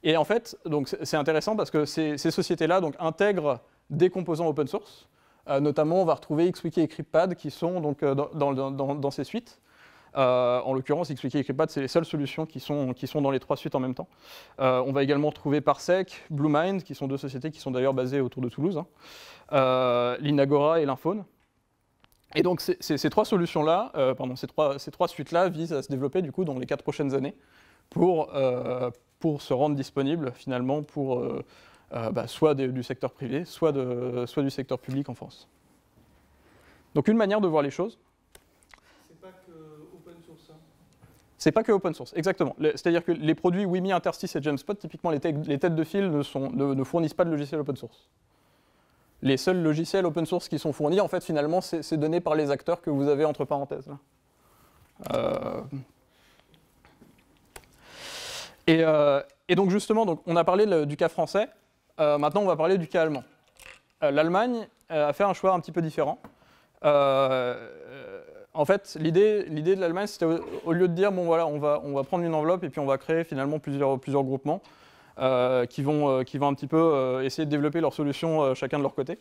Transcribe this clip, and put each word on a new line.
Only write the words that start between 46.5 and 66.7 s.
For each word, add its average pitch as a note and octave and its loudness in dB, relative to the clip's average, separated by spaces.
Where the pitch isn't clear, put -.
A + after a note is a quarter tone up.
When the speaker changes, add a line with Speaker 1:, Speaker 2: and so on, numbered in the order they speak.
Speaker 1:
ne C3+ 0
fournissent D#3+ -2
pas F3+ 2
de E3+ 0
logiciel D3 -4
open C#3 -4
source. - -18
Les C3 4
seuls F#3 0
logiciels E3 0
open E3 -2
source F3 -4
qui D#3 -6
sont D#3 -4
fournis, D#3+ 0
en F3+ 2
fait, F3+ -4
finalement, D#3+ 0
c'est, E3 -6
c'est D#3+ -4
donné D#3 0
par D#3 0
les D3 0
acteurs E3 -2
que D#3+ -4
vous C#3 0
avez D3 2
entre D3+ -2
parenthèses, C#3 -6
là. C#3+ -16
Euh, - -4
et, E3 6
euh, D3 6
et F3+ 4
donc, F#3 4
justement, G#3+ 2
donc, E3 -2
on E3+ 0
a E3+ 6
parlé F#3 4
le, E3 4
du C#3+ -4
cas E3 2
français. F#3+ -2
Euh, D3 4
maintenant, D3+ 0
on G3+ 0
va F3+ 4
parler E3 2
du E3 -4
cas F3+ 2
allemand. D3+ 0
Euh, D3 4
l'Allemagne, G3 2
euh, D3 2
a D3 0
fait - 0
un G3 2
choix F#3+ 2
un F3+ 2
petit E3 -12
peu F3 -2
différent. D#3 -2